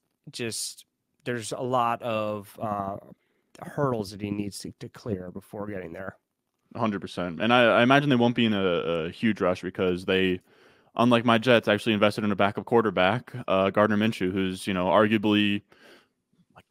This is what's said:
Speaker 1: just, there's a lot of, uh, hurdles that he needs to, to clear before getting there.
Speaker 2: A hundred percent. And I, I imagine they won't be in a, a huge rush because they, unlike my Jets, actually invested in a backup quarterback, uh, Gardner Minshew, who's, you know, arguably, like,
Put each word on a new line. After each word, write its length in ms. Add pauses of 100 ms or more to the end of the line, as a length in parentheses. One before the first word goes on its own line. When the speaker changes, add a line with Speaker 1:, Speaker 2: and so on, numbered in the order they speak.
(320)
Speaker 1:
just, 540 (400)
there's 260
a 80
lot 440
of, 580
uh, 360 (640)
hurdles 460
that 120
he 100
needs 280
to, 200
to 100
clear 400
before 380
getting 260
there. 240 (560)
Speaker 2:
A 60
hundred 220
percent. 400
And 120
I, 260
I 40
imagine 260
they 60
won't 200
be 100
in 80
a, 120
a 460
huge 300
rush 200
because 440
they, 340 (560)
unlike 300
my 120
Jets, 300
actually 260
invested 300
in 80
a 40
backup 300
quarterback, 680 (140)
uh, 220
Gardner 280
Minshew, 340
who's, 340
you 80
know, 140
arguably, 760 (920)
like, 160